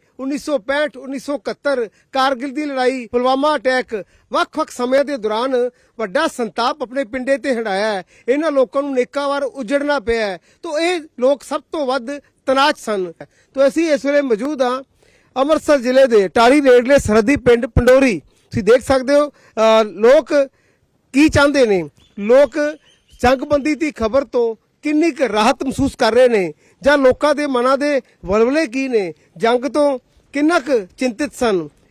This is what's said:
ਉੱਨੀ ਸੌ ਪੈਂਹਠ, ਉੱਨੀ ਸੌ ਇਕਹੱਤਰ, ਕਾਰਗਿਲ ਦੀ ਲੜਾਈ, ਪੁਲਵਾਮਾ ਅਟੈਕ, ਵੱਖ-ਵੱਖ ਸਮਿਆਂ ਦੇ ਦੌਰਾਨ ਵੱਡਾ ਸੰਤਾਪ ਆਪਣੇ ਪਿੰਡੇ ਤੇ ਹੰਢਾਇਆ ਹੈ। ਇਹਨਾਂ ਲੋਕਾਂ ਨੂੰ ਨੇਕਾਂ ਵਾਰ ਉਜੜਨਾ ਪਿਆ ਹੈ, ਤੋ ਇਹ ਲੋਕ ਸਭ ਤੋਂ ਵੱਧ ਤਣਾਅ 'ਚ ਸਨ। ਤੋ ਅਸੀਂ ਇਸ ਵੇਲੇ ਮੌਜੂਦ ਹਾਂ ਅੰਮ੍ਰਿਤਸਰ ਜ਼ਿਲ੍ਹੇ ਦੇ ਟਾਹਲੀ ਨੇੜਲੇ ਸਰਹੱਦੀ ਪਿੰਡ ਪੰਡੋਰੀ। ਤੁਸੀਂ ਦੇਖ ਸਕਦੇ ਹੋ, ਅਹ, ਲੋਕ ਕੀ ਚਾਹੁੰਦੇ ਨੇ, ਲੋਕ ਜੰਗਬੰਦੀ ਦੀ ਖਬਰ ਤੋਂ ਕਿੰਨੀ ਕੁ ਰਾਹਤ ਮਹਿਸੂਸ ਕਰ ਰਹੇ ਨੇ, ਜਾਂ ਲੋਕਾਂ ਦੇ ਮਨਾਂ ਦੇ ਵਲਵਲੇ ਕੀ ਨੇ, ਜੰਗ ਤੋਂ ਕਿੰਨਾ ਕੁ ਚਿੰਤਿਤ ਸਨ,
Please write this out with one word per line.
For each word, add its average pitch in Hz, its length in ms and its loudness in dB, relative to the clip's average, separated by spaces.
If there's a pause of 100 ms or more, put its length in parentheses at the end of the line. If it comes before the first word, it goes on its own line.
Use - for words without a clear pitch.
(200)
ਉੱਨੀ 269 180 -6
ਸੌ 294 200 -4
ਪੈਂਹਠ, 277 380 -4
ਉੱਨੀ 262 220 -12
ਸੌ 277 160 -8
ਇਕਹੱਤਰ, 277 540 -6 (240)
ਕਾਰਗਿਲ 269 400 -2
ਦੀ 294 120 -6
ਲੜਾਈ, 262 420 -4
ਪੁਲਵਾਮਾ 269 500 0
ਅਟੈਕ, 247 480 -4 (280)
ਵੱਖ-ਵੱਖ 240 380 -4
ਸਮਿਆਂ 262 340 -2
ਦੇ 277 120 -6
ਦੌਰਾਨ 240 540 -4 (280)
ਵੱਡਾ 226 280 -4
ਸੰਤਾਪ 247 560 -4
ਆਪਣੇ 254 220 -6
ਪਿੰਡੇ 254 340 -4
ਤੇ 254 160 -4
ਹੰਢਾਇਆ 214 380 -4
ਹੈ। 185 120 -6 (240)
ਇਹਨਾਂ 294 220 0
ਲੋਕਾਂ 277 320 0
ਨੂੰ 285 120 -6
ਨੇਕਾਂ 277 340 -4
ਵਾਰ 277 140 -4
ਉਜੜਨਾ 277 580 -4
ਪਿਆ 226 260 -4
ਹੈ, 185 120 -8 (240)
ਤੋ 311 160 -6
ਇਹ 339 220 -2 (200)
ਲੋਕ 262 220 0
ਸਭ 302 200 -8 (100)
ਤੋਂ 302 140 -4
ਵੱਧ 262 320 -6 (280)
ਤਣਾਅ 269 260 0
'ਚ 285 60 -6
ਸਨ। 190 340 -6 (420)
ਤੋ 269 120 2
ਅਸੀਂ 320 240 0
ਇਸ 269 160 -2
ਵੇਲੇ 285 140 0
ਮੌਜੂਦ 262 420 -4
ਹਾਂ 254 200 -4 (540)
ਅੰਮ੍ਰਿਤਸਰ 302 420 0
ਜ਼ਿਲ੍ਹੇ 254 280 2
ਦੇ 214 220 4
ਟਾਹਲੀ 247 320 4
ਨੇੜਲੇ 254 380 6
ਸਰਹੱਦੀ 220 380 2
ਪਿੰਡ 240 300 2
ਪੰਡੋਰੀ। 247 520 2
ਤੁਸੀਂ - 440 -10
ਦੇਖ 226 200 4
ਸਕਦੇ 269 320 0
ਹੋ, 294 140 2
ਅਹ, 220 560 0
ਲੋਕ 226 500 2 (800)
ਕੀ 294 160 4
ਚਾਹੁੰਦੇ 285 380 2
ਨੇ, 185 220 0 (300)
ਲੋਕ 247 400 4 (640)
ਜੰਗਬੰਦੀ 277 520 0
ਦੀ 285 180 -4
ਖਬਰ 226 320 -2
ਤੋਂ 233 320 -4 (260)
ਕਿੰਨੀ 302 280 0
ਕੁ 262 180 2
ਰਾਹਤ 214 340 0
ਮਹਿਸੂਸ 269 320 -2
ਕਰ 220 180 0
ਰਹੇ 247 160 6
ਨੇ, 190 240 0 (300)
ਜਾਂ 285 160 4
ਲੋਕਾਂ 269 360 2
ਦੇ 294 120 -4
ਮਨਾਂ 262 320 0
ਦੇ 285 220 0 (240)
ਵਲਵਲੇ 233 420 0
ਕੀ 262 220 -6
ਨੇ, 202 240 -2 (240)
ਜੰਗ 233 280 0
ਤੋਂ 285 340 0 (340)
ਕਿੰਨਾ 311 260 0
ਕੁ 240 280 -2 (100)
ਚਿੰਤਿਤ 254 360 -4
ਸਨ, 190 360 -4 (220)